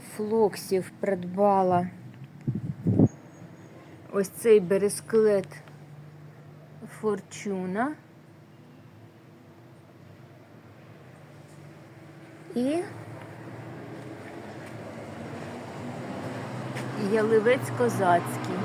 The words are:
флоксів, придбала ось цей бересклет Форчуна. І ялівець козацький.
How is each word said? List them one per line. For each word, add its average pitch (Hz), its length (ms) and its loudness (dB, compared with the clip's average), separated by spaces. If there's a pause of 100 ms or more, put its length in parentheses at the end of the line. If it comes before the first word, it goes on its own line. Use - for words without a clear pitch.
(160)
флоксів, 208 840 2
придбала 185 840 4 (2250)
ось 196 160 2
цей 220 320 8
бересклет 196 880 2 (1500)
Форчуна. 202 920 -2 (4000)
І 262 240 0 (4000)
ялівець 220 680 4
козацький. 180 880 2